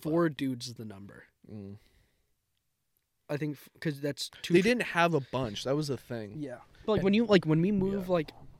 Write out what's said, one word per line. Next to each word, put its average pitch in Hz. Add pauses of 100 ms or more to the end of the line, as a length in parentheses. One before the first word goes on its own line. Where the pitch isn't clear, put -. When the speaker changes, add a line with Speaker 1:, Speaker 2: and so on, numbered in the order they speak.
Speaker 1:
four 165
dudes 127
is 117
the 117
number. 98 (280)
Speaker 2:
Mm. 101 (1500)
Speaker 1:
I 151
think 151
f-, - (120)
'cause 143
that's 143 (120)
two 170
Speaker 2:
They 180
Speaker 1:
tr- 196
Speaker 2:
didn't 240 (160)
have 170
a 139
bunch. 120
That 135
was 151
the 127
thing. 113
Speaker 1:
Yeah. 123 (260)
But, 214
like, 202
Speaker 2:
And 175
Speaker 1:
when 196
you, 226
like, 208
when 156
we 185
move, 196
Speaker 2:
Yeah. 185
Speaker 1:
like, 160 (280)